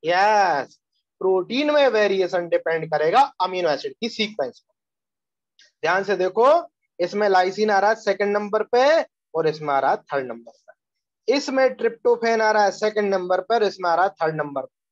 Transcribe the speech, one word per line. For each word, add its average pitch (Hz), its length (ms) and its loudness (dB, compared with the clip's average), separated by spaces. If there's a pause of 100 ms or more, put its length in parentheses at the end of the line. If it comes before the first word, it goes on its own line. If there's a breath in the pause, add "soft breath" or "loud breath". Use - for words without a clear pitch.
Yes, 180 760 0 (400)
protein 190 500 0
में 285 180 4
variation 190 600 0
depend 165 380 -2
करेगा 160 340 0
अमीनो 185 500 -2
एसिड - 300 -6
की - 80 -6
sequence 208 520 -6
पर। - 140 -20 (1080 soft breath)
ध्यान 180 220 0
से 196 120 -2
देखो, 247 560 2 (260)
इसमें 202 300 -2
lysine 190 420 2
आ 202 80 2
रहा 196 120 2
है 226 60 0
second 202 400 -2
number 208 260 -2
पे 269 400 2 (320)
और 160 140 0
इसमें 151 260 -4
आ 139 40 2
रहा 135 120 0
है 208 60 0
थर्ड 139 300 -6
number 117 260 -14
पे। - 840 -8
इसमें 262 380 0
tryptophan 226 680 0
आ 214 100 2
रहा 214 140 4
है 196 60 2
second 208 440 -2
number 185 260 -2
पर, 220 220 0
इसमें 190 280 -2
आ 165 40 2
रहा 170 100 2
है 196 60 0
थर्ड 160 240 -4
number 143 280 -6
पर। - 300 -18